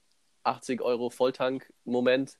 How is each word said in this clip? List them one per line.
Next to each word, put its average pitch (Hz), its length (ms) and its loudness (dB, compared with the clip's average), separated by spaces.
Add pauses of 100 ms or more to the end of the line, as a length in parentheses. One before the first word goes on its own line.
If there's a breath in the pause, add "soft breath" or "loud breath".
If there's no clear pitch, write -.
(440)
achtzig 127 380 -4
Euro 120 280 0
Volltank-Moment, 127 1300 0